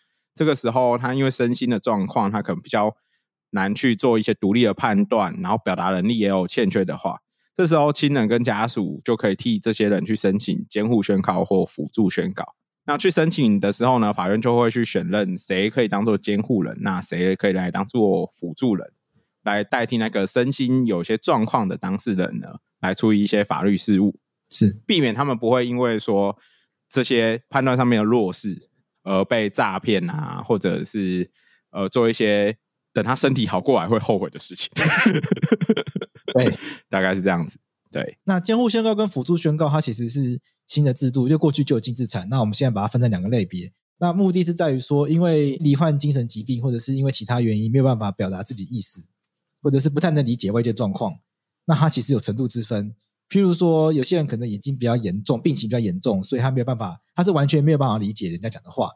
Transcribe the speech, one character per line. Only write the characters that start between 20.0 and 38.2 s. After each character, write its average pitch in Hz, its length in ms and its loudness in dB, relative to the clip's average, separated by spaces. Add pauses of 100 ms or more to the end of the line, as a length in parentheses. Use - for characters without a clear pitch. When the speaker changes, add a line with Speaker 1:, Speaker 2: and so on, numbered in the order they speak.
Speaker 1:
个 101 160 0
身 127 260 0
心 131 360 0
有 87 160 0
些 110 120 -2
状 113 300 0
况 113 220 0
的 87 100 -4
当 95 180 -4
事 101 200 -4
人 87 240 -2
呢， - 80 -12 (320)
来 95 160 -2
处 110 160 2
理 104 100 4
一 101 60 2
些 104 160 2
法 80 180 -4
律 98 160 2
事 98 220 2
务。 101 180 2 (320)
Speaker 2:
是。 104 380 2
Speaker 1:
避 180 120 2
免 120 140 2
他 127 100 -2
们 135 140 0
不 117 140 0
会 123 160 2
因 123 100 -4
为 117 220 0
说 101 360 0 (540)
这 131 140 0
些 117 460 2
判 120 140 0
断 127 140 2
上 127 80 2
面 120 140 4
的 107 40 2
弱 104 300 2
势 - 360 -10 (340)
而 95 220 0
被 110 220 0
诈 101 300 -2
骗 92 320 0
啊， 85 340 -8
或 113 140 0
者 85 260 -2
是， 92 460 -4 (400)
呃， 95 180 -6
做 117 220 2
一 117 40 2
些 104 440 2 (340)
等 101 140 -2
他 127 100 0
身 135 160 2
体 123 140 0
好 90 160 -2
过 123 180 2
来 82 80 -2
会 110 120 2
后 104 180 0
悔 92 140 -4
的 - 80 -16
事 - 160 -10
情。 - 180 -6
<laughs> - 1600 0
Speaker 2:
对。 127 240 2 (320)
Speaker 1:
大 95 100 0
概 95 140 2
是 95 80 -2
这 95 80 2
样 85 180 0
子， - 120 -18 (320)
对。 - 320 -8